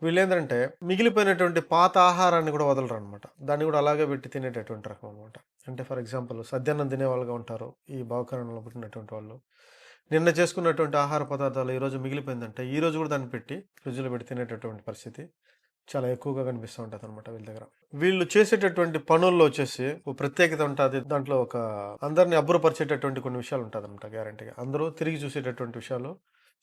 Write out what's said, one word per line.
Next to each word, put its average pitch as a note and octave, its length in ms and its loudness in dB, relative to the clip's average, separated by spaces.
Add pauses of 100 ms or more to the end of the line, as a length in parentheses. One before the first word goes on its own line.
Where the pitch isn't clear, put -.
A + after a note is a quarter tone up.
వీళ్ళు E3 200 2
ఏంటంటే E3 360 2 (260)
మిగిలిపోయినటువంటి F#3 800 4 (100)
పాత F3+ 260 6
ఆహారాన్ని F3 560 6
కూడా D3 120 0
వదలరు C3 300 2
అనమాట. G#2 300 -12 (160)
దాన్ని D3 240 -2
కూడా D3+ 160 2
అలాగే D3 240 2
పెట్టి C3+ 240 -4
తినేటటువంటి A#2 600 -8
రకం G#2+ 200 -16
అనమాట. G#2+ 260 -20 (320)
అంటే C3 160 -10
for C3 160 -6
example A#2+ 440 -8
సద్దన్నం C#3 460 -2
తినే C3+ 200 -2
వాళ్ళుగా B2+ 240 -4
ఉంటారు A#2 340 -10 (220)
ఈ C3+ 140 -10
భావకరణంలో A#2+ 580 -6
పుట్టినటువంటి A2+ 520 -14
వాళ్ళు. A2 220 -14 (760)
నిన్న D#3+ 180 4
చేసుకున్నటువంటి D#3+ 680 2
ఆహార C#3+ 260 0
పదార్థాలు C3+ 480 -2
ఈరోజు C3 260 -2
మిగిలిపోయిందంటే C3 720 -6
ఈరోజు D#3 280 0
కూడా D#3 160 -4
దాన్ని C3 160 -4
పెట్టి C3 280 -10 (180)
ఫ్రిడ్జ్లో C3 340 -8
పెట్టి A#2+ 180 -6
తినేటటువంటి A#2 560 -8
పరిస్థితి A#2 400 -14 (640)
చాలా B2+ 280 -4
ఎక్కువగా C3+ 300 -6
కనిపిస్తూ A#2 380 -8
ఉంటది A2 220 -14
అనమాట G#2+ 240 -18
వీళ్ళ A2 180 -16
దగ్గర. A2 180 -16 (280)
వీళ్ళు F3 380 2
చేసేటటువంటి F3+ 720 4
పనుల్లో E3+ 420 8
వచ్చేసి C3+ 420 0 (200)
ఓ C3+ 60 -6
ప్రత్యేకత D3+ 480 2
ఉంటది. C#3 440 2
దాంట్లో C#3 360 0
ఒక A#2+ 140 -4 (480)
అందరిని E3 380 4
అబ్బురపరిచేటటువంటి C#3+ 800 2
కొన్ని B2 220 -6
విషయాలు B2+ 240 -4
ఉంటదన్నమాట G#2 480 -10
గ్యారంటీగా. A2 420 -12
అందరూ C#3 300 -4 (120)
తిరిగి D#3 220 -2
చూసేటటువంటి B2+ 560 -6
విషయాలు B2+ 360 -8 (500)